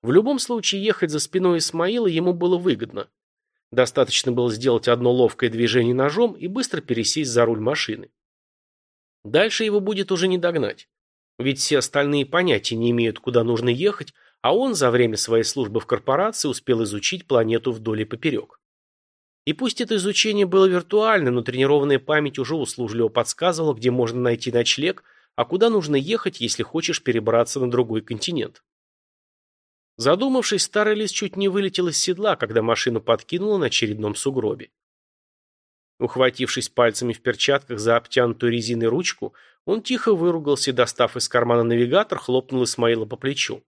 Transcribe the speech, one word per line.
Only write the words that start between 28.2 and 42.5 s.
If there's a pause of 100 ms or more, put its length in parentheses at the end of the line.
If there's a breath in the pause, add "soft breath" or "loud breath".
Задумавшись,
старый
лис
чуть
не
вылетел
из
седла,
когда
машину
подкинуло
на
очередном
сугробе. (1300)
Ухватившись
пальцами
в
перчатках
за
обтянутую
резиной
ручку, (320 soft breath)
он
тихо
выругался
и,
достав
из
кармана
навигатор,
хлопнул